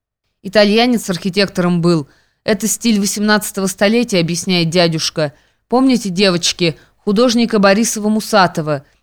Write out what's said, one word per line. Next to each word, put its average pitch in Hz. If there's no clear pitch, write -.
«Итальянец 214
архитектором 180
был. 165
Это 214
стиль 220
восемнадцатого 208
столетия», – 208
объясняет 170
дядюшка. 160
«Помните, 247
девочки?» 175
художника 226
Борисова 202
Мусатова? 170